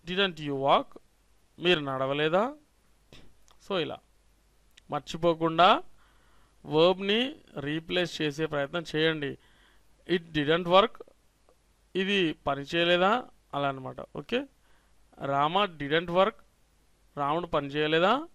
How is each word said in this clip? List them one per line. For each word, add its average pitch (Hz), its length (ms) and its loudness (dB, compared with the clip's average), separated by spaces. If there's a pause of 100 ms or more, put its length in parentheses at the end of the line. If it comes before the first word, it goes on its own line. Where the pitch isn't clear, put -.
Didn't 180 380 -2
you 139 100 -4 (100)
walk? 196 240 4 (720)
మీరు 170 260 2
నడవలేదా? 147 540 0 (1200)
So - 80 -6 (120)
ఇలా - 120 -10 (920)
మర్చిపోకుండా 165 760 2 (1040)
వర్బ్ని 190 440 2 (480)
రీప్లేస్ 165 520 -4
చేసే 151 340 -2
ప్రయత్నం 151 380 -6
చేయండి. 151 420 -2 (840)
It 180 80 -2 (140)
didn't 160 380 2
work. 202 200 6 (1000)
ఇది 190 220 0 (300)
పని 139 240 -2
చేయలేదా? 175 400 2 (440)
అలా 143 180 -2
అనమాట. 131 280 -12 (200)
ఓకే, 226 180 -4 (920)
Rama 156 320 0 (180)
didn't 160 380 -2
work. 202 180 2 (840)
రాముడు 160 340 -2
పని 143 200 0
చేయలేదా? 160 380 2 (220)